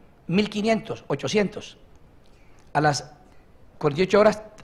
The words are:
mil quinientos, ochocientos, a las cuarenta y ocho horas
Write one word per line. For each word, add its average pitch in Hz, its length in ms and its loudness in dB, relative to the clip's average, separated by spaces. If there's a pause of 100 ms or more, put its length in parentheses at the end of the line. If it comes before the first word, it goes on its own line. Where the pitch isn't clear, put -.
(280)
mil 196 200 0
quinientos, 208 600 -4
ochocientos, - 720 -4 (920)
a 143 100 0
las 147 300 0 (680)
cuarenta 147 220 0
y - 20 4
ocho 202 160 4
horas 214 240 4 (200)